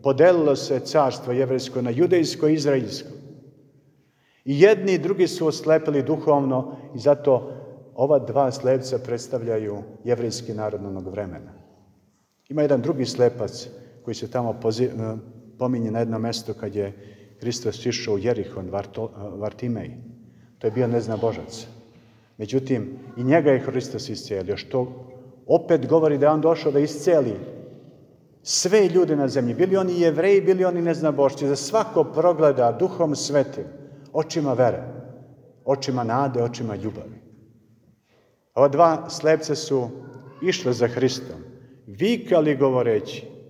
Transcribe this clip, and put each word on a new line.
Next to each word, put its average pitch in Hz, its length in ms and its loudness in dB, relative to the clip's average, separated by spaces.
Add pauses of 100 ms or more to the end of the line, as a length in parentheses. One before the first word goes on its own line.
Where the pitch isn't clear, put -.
Podelilo 147 520 6
se 135 240 -4
carstvo 131 540 0
jevrejsko 127 480 -2
na 123 80 -2
judejsko 165 580 2
i 156 60 4
izraelsko. 139 560 -2 (1400)
I 143 160 -2
jedni 196 320 6
i 170 40 2
drugi 170 300 0
su - 200 -2
oslepili 156 560 2
duhovno 139 760 0 (180)
i 120 40 -8
zato 139 520 2 (440)
ova 139 240 4
dva 123 320 0
slepca 127 480 -2
predstavljaju 113 800 -4 (260)
jevrejski 117 500 -4
narod 104 320 -6
onog 95 220 -8
vremena. 92 440 -10 (1000)
Ima 151 120 -2
jedan 147 200 2
drugi 139 240 -2
slepac 113 600 0 (360)
koji 113 120 -8
se - 160 -12
tamo 120 220 -4 (100)
pozi-, 113 260 0
e, 110 280 -6 (420)
pominje 120 320 -2
na 113 80 -2
jednom 113 220 -2
mestu 113 320 -6
kad 104 220 -8
je 98 180 -4 (460)
Hristos - 460 -6
išao 113 280 -2
u 101 40 0
Jerihon, 98 520 -4
Varto-, 101 400 -8
e, 98 280 -14
Vartimej. 117 540 -6 (680)
To 117 100 -2
je 107 40 2
bio 123 160 0
neznabožac. 113 800 -4 (680)
Međutim, 123 640 -4 (180)
i 123 60 -6
njega 147 280 4
je 131 80 4
Hristos 127 500 -6
iscelio, 98 480 -6
što - 480 -6 (420)
opet 165 400 2
govori 156 300 4
da 139 80 4
je 151 60 8
on 156 100 2
došao 160 300 2
da 139 80 4
isceli 147 540 2 (1120)
sve 190 440 4
ljude 165 280 4
na 139 120 0
zemlji, 123 260 0
bili 185 240 2
oni 180 240 0
Jevreji, 170 400 4
bili 185 240 2
oni 175 160 0
neznabošci, 143 680 0
za 139 80 2
svako 185 480 0
progleda 143 760 4
Duhom 170 360 0
Svetim, 135 480 -2 (500)
očima 147 400 -2
vere, 117 300 2 (840)
očima 127 380 -2
nade, 120 400 0
očima 117 320 -6
ljubavi. 95 460 -10 (1300)
Ova 135 120 6
dva 160 420 4
slepca 156 460 0
su 127 340 -2 (520)
išle 165 320 0
za 117 140 2
Hristom, - 540 -2 (460)
vikali 160 680 2
govoreći 123 720 0 (220)